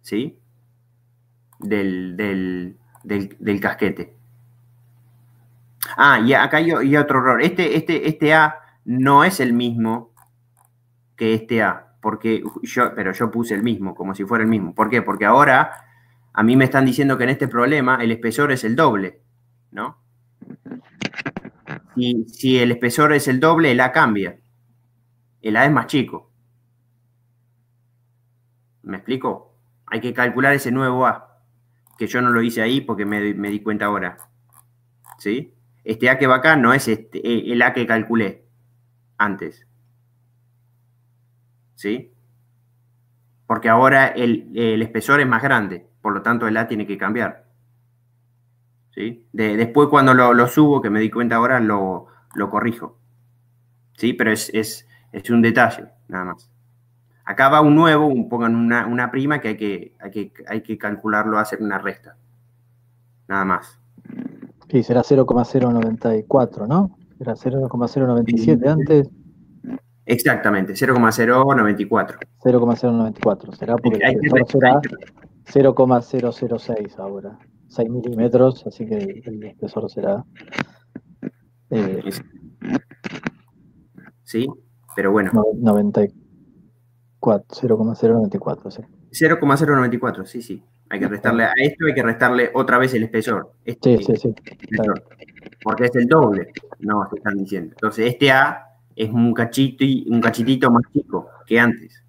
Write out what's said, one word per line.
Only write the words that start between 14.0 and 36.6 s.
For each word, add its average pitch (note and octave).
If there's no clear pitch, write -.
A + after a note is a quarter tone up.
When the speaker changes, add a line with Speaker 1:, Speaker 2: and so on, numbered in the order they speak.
Speaker 1:
si G2+
fuera A2
el A2
mismo. G#2
¿Por G#2+
qué? A#2+
Porque G2+
ahora C3+
a G#2+
mí A#2
me C3+
están C3+
diciendo C3
que B2
en B2
este C3+
problema B2+
el A2+
espesor A#2
es B2+
el A2+
doble, A2
¿no? B2
Y B2
si B2+
el A#2+
espesor B2
es C#3+
el C3
doble, D#3+
el B2
A B2+
cambia. G#2
El A2
A A#2+
es D3
más B2
chico. -
¿Me F#2+
explico? B2
Hay A2
que A#2+
calcular B2
ese C3+
nuevo B2+
A, -
que A2
yo B2
no B2
lo A#2
hice A#2
ahí B2+
porque G#2
me, G#2
me G2+
di G#2
cuenta G#2
ahora. F#2+
¿Sí? A#2+
Este A2
A C3+
que C#3
va B2+
acá D#3
no B2